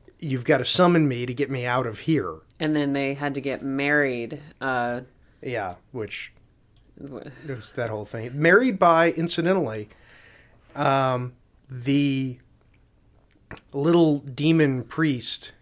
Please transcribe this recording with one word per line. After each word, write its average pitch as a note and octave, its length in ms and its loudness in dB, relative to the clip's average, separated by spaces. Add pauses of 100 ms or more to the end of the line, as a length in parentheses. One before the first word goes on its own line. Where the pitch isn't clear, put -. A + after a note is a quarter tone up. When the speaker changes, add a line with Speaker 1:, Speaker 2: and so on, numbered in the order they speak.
(200)
Speaker 1:
you've C3 260 -6
gotta C3 200 2
summon F3 440 4
me B2 180 -6
to B2+ 60 -6
get C3 180 4
me B2+ 140 -2
out B2 220 0
of G#2+ 140 -8
here." G#2 340 0 (260)
Speaker 2:
And D3+ 160 0
then C#3+ 160 0
they C#3 220 -2
had C#3 220 -6
to C#3 40 -8
get C3+ 220 -6
married. C#3 800 -2 (200)
Uh, B2 420 -2 (400)
Speaker 1:
Yeah, G#2+ 340 -6 (160)
which - 400 -10 (680)
Speaker 2:
wh- C3+ 260 -16 (220)
Speaker 1:
was A#2 260 -12
that A#2 140 -4
whole G#2+ 160 -8
thing. A#2 260 -10 (100)
Married G3 380 6
by, E3+ 340 6
incidentally, E3 760 -2 (840)
um, C3 580 0 (380)
the C3+ 680 -2 (1300)
little D#3 460 4
demon C#3 640 2
priest - 800 -4